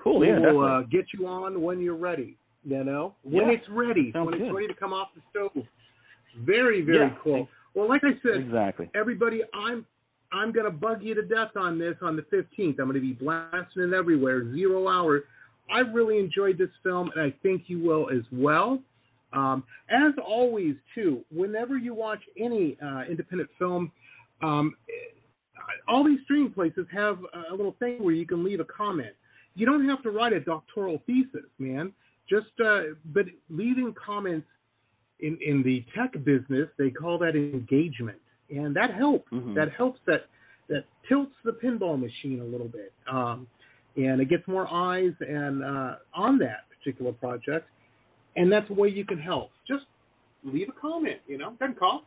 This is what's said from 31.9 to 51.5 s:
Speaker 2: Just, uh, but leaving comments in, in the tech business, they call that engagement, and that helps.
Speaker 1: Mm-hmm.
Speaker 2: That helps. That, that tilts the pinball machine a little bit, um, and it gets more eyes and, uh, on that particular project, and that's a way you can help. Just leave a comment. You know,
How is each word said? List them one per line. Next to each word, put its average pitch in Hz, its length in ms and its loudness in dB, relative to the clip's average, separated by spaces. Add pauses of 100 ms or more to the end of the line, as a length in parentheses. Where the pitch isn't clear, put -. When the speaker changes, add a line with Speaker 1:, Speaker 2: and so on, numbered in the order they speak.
Speaker 2:
Just, 214 220 0 (120)
uh, 208 180 4 (320)
but 196 120 2 (240)
leaving 233 440 -2
comments 190 540 -6 (720)
in, 156 260 -4
in 139 180 2
the 127 200 2 (120)
tech 254 160 -2 (120)
business, 135 540 2
they 135 120 2
call 170 300 -4
that 165 160 2
engagement, 139 840 0 (320)
and 147 260 -4
that 220 180 2
helps. 269 380 2
Speaker 1:
Mm-hmm. 123 240 -6
Speaker 2:
That 151 180 2
helps. 254 340 -2
That, 156 180 0 (440)
that 147 160 -4 (220)
tilts 277 240 2 (120)
the 226 80 -2
pinball 202 480 -2
machine 123 420 -6
a - 20 -10
little 120 240 -8
bit, 113 240 -14 (200)
um, 123 360 -4 (500)
and 131 240 2
it 131 80 0
gets 170 180 0
more 185 240 -2
eyes 180 400 0 (100)
and, 143 420 -4
uh, 135 320 -6 (180)
on 254 260 4
that 110 260 -2 (120)
particular 127 360 -6
project, 123 560 -6 (680)
and 180 160 6
that's 208 180 2
a 202 40 -6
way 202 160 4
you 202 160 -4
can 185 140 -6
help. 147 320 -6 (160)
Just 277 180 -6 (580)
leave 139 260 -4
a - 120 -18
comment. 302 460 -4
You 139 100 -10
know, 214 220 -12